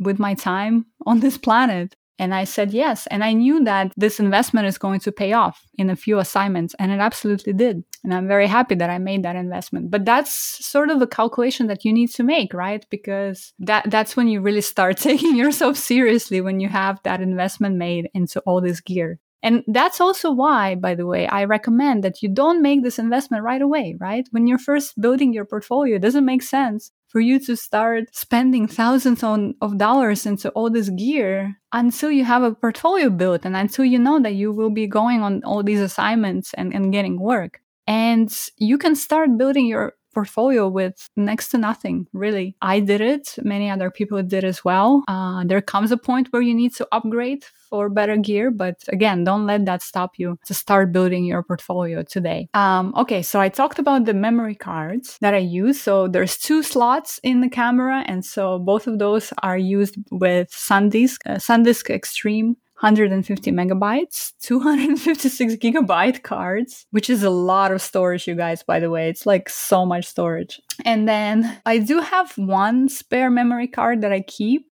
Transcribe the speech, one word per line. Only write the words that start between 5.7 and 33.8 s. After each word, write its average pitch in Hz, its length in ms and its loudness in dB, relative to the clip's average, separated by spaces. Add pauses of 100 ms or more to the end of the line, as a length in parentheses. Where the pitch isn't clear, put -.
in 190 100 2
a 185 60 0
few 208 240 0
assignments. 190 600 -2
And 190 100 0
it 196 80 -2
absolutely 208 540 -2
did. 196 320 0 (180)
And 185 100 -4
I'm 185 140 -2
very 202 220 4
happy 233 260 2
that 175 160 0
I 180 80 -4
made 196 240 -4
that 175 140 -4
investment. 180 560 -8
But 202 120 0
that's 254 280 2
sort - 580 -2
of 294 100 2
a 247 60 2
calculation 240 640 -2
that 202 160 -6
you 220 80 2
need 233 220 2
to 240 100 -2
make, 269 280 0
right? 196 380 -6
Because 196 680 -8
that, 208 280 0
that's 214 280 0
when 247 100 2
you 214 140 0
really 202 220 0
start 190 340 0
<laughs> - 120 0
taking 285 280 2
yourself 277 400 2
seriously, 233 640 2
when 190 180 -2
you 190 100 -2
have 196 360 -2
that 185 160 -2
investment 185 560 -2
made 175 380 -4
into 180 260 -4
all 185 200 0
this 175 200 -2
gear. 170 400 -6 (240)
And 233 220 2
that's 247 340 2
also 359 300 0
why, 247 460 2
by 185 180 -2
the 175 100 -4
way, 175 220 -2
I 202 200 -2
recommend 226 580 2
that 185 180 -4
you 214 60 -2
don't 294 340 2
make 285 220 4
this 240 160 -4
investment 233 420 -2
right 247 180 -2
away, 277 380 0
right? 202 320 -4
When 226 160 2
you're 247 100 4
first 285 440 -2
building 254 320 2
your 208 120 -4
portfolio, 233 520 -2
it 180 60 -2
doesn't 254 220 4
make 254 180 2
sense 247 500 -2 (160)
for - 100 -2
you 247 220 4
to 254 160 -4
start 226 560 0
spending 240 560 2
thousands 247 560 2
on, 214 360 0
of 208 180 -2
dollars 214 480 2
into 202 240 -4
all 226 200 -2
this 226 200 0
gear 196 640 -2 (160)
until 240 400 0
you 277 120 4
have 240 200 2
a 233 100 0
portfolio 294 560 0
built 180 340 0
and 185 120 -4
until 208 280 0